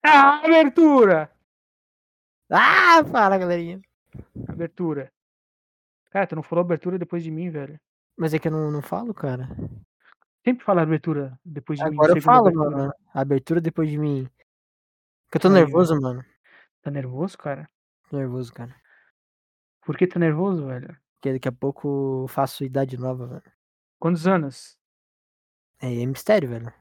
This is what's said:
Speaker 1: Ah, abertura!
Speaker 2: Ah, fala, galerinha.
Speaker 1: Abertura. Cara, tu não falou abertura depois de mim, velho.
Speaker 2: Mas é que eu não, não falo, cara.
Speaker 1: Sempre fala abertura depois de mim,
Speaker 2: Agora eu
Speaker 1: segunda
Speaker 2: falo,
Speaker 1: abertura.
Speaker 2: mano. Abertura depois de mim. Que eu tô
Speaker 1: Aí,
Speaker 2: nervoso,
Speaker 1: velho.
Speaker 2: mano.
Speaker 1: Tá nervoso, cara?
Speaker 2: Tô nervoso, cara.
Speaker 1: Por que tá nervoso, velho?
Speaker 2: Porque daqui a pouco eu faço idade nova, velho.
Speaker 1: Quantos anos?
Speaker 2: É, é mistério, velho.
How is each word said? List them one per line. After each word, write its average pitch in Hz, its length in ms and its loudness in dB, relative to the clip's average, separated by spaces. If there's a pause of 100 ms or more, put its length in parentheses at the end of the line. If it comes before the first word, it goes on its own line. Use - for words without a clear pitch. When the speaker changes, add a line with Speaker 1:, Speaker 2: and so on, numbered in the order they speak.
Speaker 1:
Ah, 294 400 8
abertura! 285 880 6 (1160)
Speaker 2:
Ah, 330 640 6
fala, 196 260 4
galerinha. 175 420 -4 (680)
Speaker 1:
Abertura. 160 640 -8 (1000)
Cara, 196 180 -2
tu - 80 -8
não 156 80 -8
falou 170 200 -2
abertura 180 340 -4
depois 175 260 -6
de 160 80 -8
mim, 170 180 -8
velho. 147 300 -12 (380)
Speaker 2:
Mas 156 160 -2
é 156 60 0
que - 80 -4
eu 156 40 -2
não, 156 200 -4
não 147 100 -6
falo, 220 320 -8
cara. 127 340 -8 (960)
Speaker 1:
Sempre 247 220 -2
fala 180 160 2
abertura 151 640 -4
depois 147 340 -10
de 151 60 -4
mim, 151 100 -4
Speaker 2:
Agora 151 160 4
eu 180 40 6
Speaker 1:
segunda 202 180 4
Speaker 2:
falo, 240 140 6
Speaker 1:
abertura. 147 300 0
Speaker 2:
mano. 139 160 -6 (200)
Abertura 139 480 -2
depois 160 280 -4
de 147 80 -6
mim. 143 300 -4 (1040)
Que - 60 -4
eu - 40 -2
tô 190 60 4
Speaker 1:
Aí, 190 60 6
Speaker 2:
nervoso, 165 400 4
Speaker 1:
velho. 147 80 0
Speaker 2:
mano. 127 240 -6 (560)
Speaker 1:
Tá 143 100 -10
nervoso, 139 460 -8
cara? 147 320 -12 (400)
Speaker 2:
Tô 143 80 -10
nervoso, 127 360 -8
cara. 120 220 -18 (1120)
Speaker 1:
Por 160 120 -6
que 185 100 2
tá 180 120 -6
nervoso, 165 480 -2
velho? 127 300 -12 (180)
Speaker 2:
Porque 135 180 -6
daqui 131 140 -6
a 127 40 -4
pouco 139 720 -6
eu 131 40 -10
faço 135 360 -6
idade 131 340 -6
nova, 127 300 -8
velho. - 240 -20 (480)
Speaker 1:
Quantos 165 280 -2
anos? 160 500 -4 (1000)
Speaker 2:
É, 120 220 -6
é 120 40 -4
mistério, 139 440 -2
velho. 117 320 -12